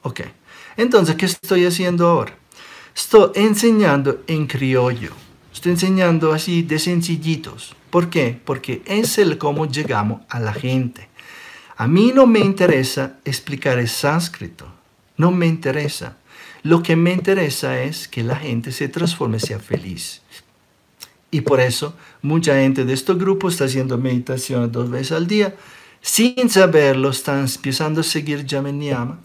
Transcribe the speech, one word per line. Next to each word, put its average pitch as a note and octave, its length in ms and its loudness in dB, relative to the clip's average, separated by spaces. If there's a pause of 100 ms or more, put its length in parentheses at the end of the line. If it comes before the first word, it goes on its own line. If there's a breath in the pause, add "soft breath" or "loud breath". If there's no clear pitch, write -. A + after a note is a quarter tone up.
Ok, B2 200 -10 (540 loud breath)
entonces, G#3+ 380 4
¿qué F#3 120 -2
estoy F3+ 380 0
haciendo F3 440 2
ahora? C#3+ 280 0 (580 loud breath)
Estoy - 420 6
enseñando G#3 880 2
en D#3 220 -2
criollo. B2 640 -2 (420)
Estoy F3 180 -2
enseñando F3 600 2
así E3+ 300 -2
de D3+ 180 -2
sencillitos. E3 960 -4 (140)
¿Por E3+ 200 2
qué? B2 340 -2
Porque C3 400 -6
es G#3 320 -2
el F3+ 220 2
cómo D3 280 -2
llegamos B2 600 -4
a B2 120 -6
la A2 120 -4
gente. B2+ 560 -4 (680 loud breath)
A A2+ 100 -2
mí F#3+ 260 4
no C4 140 8
me A3+ 140 6
interesa D#3 760 0 (100)
explicar C3+ 540 -4
el B2 100 -2
sánscrito. D3 800 -4 (500)
No E3 140 4
me F3 160 2
interesa. D3 720 -4 (460 loud breath)
Lo E3 200 4
que E3+ 120 2
me E3+ 180 4
interesa D#3+ 680 -2
es C#3+ 280 -8
que A#2+ 140 -8
la B2 140 -2
gente B2 360 -6
se C#3+ 160 -6
transforme, C#3+ 500 -4
sea G#2 220 -6
feliz. - 600 -8 (1120 loud breath)
Y D#3 100 -2
por C3 180 2
eso, B2+ 360 0 (280 loud breath)
mucha D3+ 320 2
gente C3+ 300 2
de B2+ 80 -2
estos F3+ 260 0
grupos F#3+ 360 0
está C#3+ 100 -2
haciendo C3 340 -2
meditación B2 720 -2
dos A#2+ 200 -4
veces C3 220 -6
al E3 140 -2
día. G3+ 300 0 (440 loud breath)
Sin B3 480 0
saberlo, C#3+ 640 4
están C#3 300 -4
empezando D3+ 640 -4
a - 20 0
seguir D3 400 -4
Yama C#3 260 -4
Niyama. C#3+ 540 -6